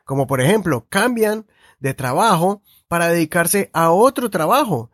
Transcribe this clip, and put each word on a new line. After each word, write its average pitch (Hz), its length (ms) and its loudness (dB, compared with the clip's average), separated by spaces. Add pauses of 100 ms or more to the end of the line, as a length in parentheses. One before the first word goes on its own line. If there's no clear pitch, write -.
como 135 220 -2
por 131 140 -2
ejemplo, 170 480 0
cambian 220 580 -2 (320)
de 135 140 -4
trabajo 185 680 0 (260)
para 170 200 -2
dedicarse 170 680 0
a 165 180 2
otro 247 380 2
trabajo 175 640 -2